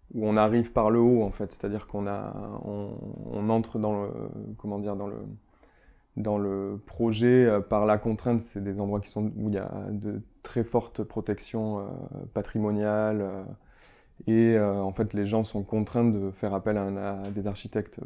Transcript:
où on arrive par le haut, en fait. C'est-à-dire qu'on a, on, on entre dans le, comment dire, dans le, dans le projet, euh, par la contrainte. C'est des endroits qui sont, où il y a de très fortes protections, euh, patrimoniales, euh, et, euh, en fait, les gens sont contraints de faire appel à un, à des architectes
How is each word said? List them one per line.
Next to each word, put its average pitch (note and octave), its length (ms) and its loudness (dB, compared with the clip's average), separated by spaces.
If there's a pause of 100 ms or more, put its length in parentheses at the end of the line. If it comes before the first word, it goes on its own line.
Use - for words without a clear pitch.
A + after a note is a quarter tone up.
(140)
où G#2+ 140 0
on G#2+ 100 4
arrive A2+ 360 4
par A2 180 4
le A#2 80 6
haut, A#2+ 240 6
en G2 80 -2
fait. G2 220 -8
C'est-à-dire G#2 340 -6
qu'on G2+ 200 -6
a, G2+ 280 -6 (300)
on, G2+ 240 -6 (420)
on G#2+ 180 -2
entre A2+ 300 0
dans G#2 240 0
le, G2+ 60 -6 (480)
comment G2+ 220 -6
dire, G2+ 180 -4
dans G2+ 100 -6
le, G2+ 80 -8 (1040)
dans G#2+ 200 -2
le G2 480 -4
projet, A#2 600 6
euh, G#2 160 4
par G#2 240 2
la G#2+ 120 6
contrainte. A2+ 440 0
C'est G2+ 200 -8
des G2+ 200 -4
endroits G2+ 180 0
qui G2+ 100 -10
sont, G#2+ 280 -2
où G#2+ 100 -2
il G2+ 80 0
y G2 40 0
a G2 120 -6 (200)
de G#2 300 -6 (220)
très A#2 200 -2
fortes A2+ 400 -2
protections, G#2+ 760 -4
euh, G2+ 40 -8 (500)
patrimoniales, G#2+ 880 0
euh, F#2+ 220 -6 (840)
et, A2+ 300 6
euh, G2+ 240 2
en F#2+ 100 -2
fait, A2 220 -2
les G#2 120 0
gens A2 180 2
sont G#2+ 200 -4
contraints A2 420 0
de G2+ 260 2
faire G2 220 -4
appel G#2 240 0
à G2+ 60 0
un, G2 140 -4
à G2 320 -6
des G2+ 180 -4
architectes G#2 580 -6